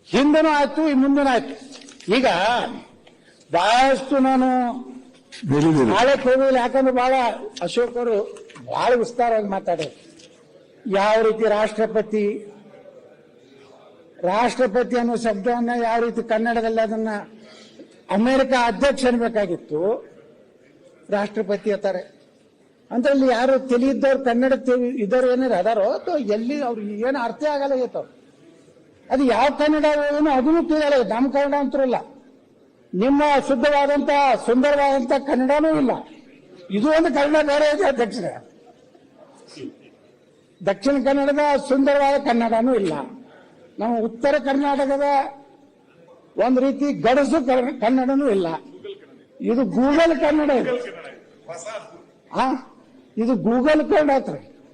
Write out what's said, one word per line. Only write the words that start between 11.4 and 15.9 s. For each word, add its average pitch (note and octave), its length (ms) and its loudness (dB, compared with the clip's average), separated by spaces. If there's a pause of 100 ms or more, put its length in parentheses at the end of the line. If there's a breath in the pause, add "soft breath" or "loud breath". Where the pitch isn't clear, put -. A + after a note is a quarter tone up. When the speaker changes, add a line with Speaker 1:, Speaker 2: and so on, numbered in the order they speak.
Speaker 1:
ರಾಷ್ಟ್ರಪತಿ, G#3+ 760 -2 (2000)
ರಾಷ್ಟ್ರಪತಿ A#3+ 760 0
ಅನ್ನೋ A#3+ 180 0
ಶಬ್ದವನ್ನ A#3 540 -2 (140)
ಯಾವ A#3 220 0